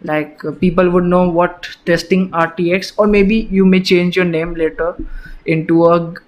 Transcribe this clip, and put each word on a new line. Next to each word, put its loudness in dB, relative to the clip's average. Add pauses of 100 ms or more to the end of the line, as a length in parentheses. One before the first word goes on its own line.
like, -6
uh, -6
people 2
would 0
know 2
what -2 (160)
testing 0
R 0 (120)
T 0
X, -4
or 2
maybe 2 (140)
you 4
may 4
change 0
your 2
name -4
later -4 (520)
into 2
a, 2 (140)